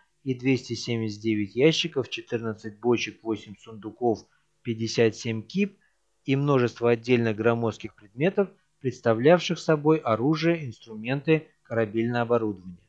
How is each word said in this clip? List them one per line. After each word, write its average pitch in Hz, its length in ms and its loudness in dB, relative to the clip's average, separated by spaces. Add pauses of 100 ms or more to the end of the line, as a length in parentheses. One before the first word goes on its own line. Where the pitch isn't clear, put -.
(240)
и 135 100 -4
двести 123 400 0
семьдесят 110 480 -4
девять 104 340 -2
ящиков, 147 540 2
четырнадцать 113 720 -8
бочек, 117 440 -2
восемь 107 360 -6
сундуков, 110 640 -4 (380)
пятьдесят 113 520 0
семь 113 260 -6
кип 202 360 -4 (480)
и 135 100 0
множество 123 560 2
отдельных 117 440 2
громоздких 117 600 -2
предметов, 180 540 -2 (320)
представлявших 135 760 2
собой 156 400 2
оружие, 156 680 0
инструменты, 131 800 -2 (160)
корабельное 113 580 0
оборудование. 107 560 -2 (120)